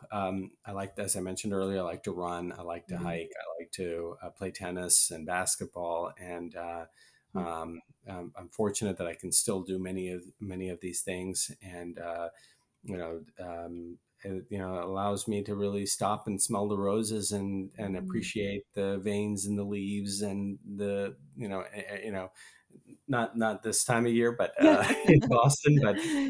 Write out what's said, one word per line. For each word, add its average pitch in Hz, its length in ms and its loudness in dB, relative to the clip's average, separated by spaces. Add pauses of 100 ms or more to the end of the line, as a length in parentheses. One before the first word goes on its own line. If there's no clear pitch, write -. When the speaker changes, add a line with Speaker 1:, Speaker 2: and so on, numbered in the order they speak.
(100)
Speaker 1:
um, 95 400 -2 (160)
I 104 60 -8
like, 98 260 -6
as 101 160 0
I 98 60 -2
mentioned 92 320 -4
earlier, 98 260 0
I 92 40 0
like 87 200 -6
to 101 100 -4
run, 87 440 -4
I 87 60 -12
like 85 260 -8
to 90 80 -4
Speaker 2:
Mm-hmm. 87 80 -4
Speaker 1:
hike, 82 320 -4
I 82 260 -10
like 85 100 -16
to, 85 480 -6
uh, 87 100 -12
play 95 200 -8
tennis 90 640 2
and 82 140 -10
basketball. 87 920 -2
And, 87 340 -10
uh, 85 320 -8 (460)
Speaker 2:
Mm. 90 140 -2
Speaker 1:
um, 82 360 -6 (260)
um, 87 280 -8
I'm 87 120 -14
fortunate 101 480 0
that 90 100 -4
I 82 80 -6
can 90 160 -8
still 95 320 2
do 92 160 -4
many 92 320 -4
of, 90 140 -8 (160)
many 92 280 -6
of 90 120 -6
these 90 220 -4
things. 92 500 -4 (100)
And, 87 380 -10
uh, 85 300 -6 (520)
you 98 140 -6
know, 82 260 -6 (160)
um, 85 600 -10 (260)
it, 95 260 -6
you 101 80 -4
know, 92 200 -4
it 87 60 -4
allows 101 440 -2
me 101 160 0
to 104 100 -4
really 101 320 -2
stop 104 400 0
and 98 160 0
smell 104 240 0
the 104 100 0
roses 104 540 0
and, 98 480 -2
and 98 160 -2
Speaker 2:
Mm. 90 60 -2
Speaker 1:
appreciate 101 640 -2 (100)
the 98 240 0
veins 101 480 0
in 104 80 0
the 101 80 0
leaves 101 600 -2
and 98 360 -2 (160)
the, 101 400 -2 (220)
you 127 100 -6
know, 95 260 -4
a, 104 280 -8
a, 95 40 -8
you 110 60 -6
know, 95 220 -4 (760)
not, 117 320 0
not 110 240 2
this 110 220 2
time 120 220 4
of 117 60 4
year, 117 200 6
but, 98 280 0
Speaker 2:
Yeah. 311 180 10
<laughs> - 100 4
Speaker 1:
uh, - 120 4
<laughs> - 40 -4
in 156 240 12
Boston, 143 520 8
but, 104 200 4 (300)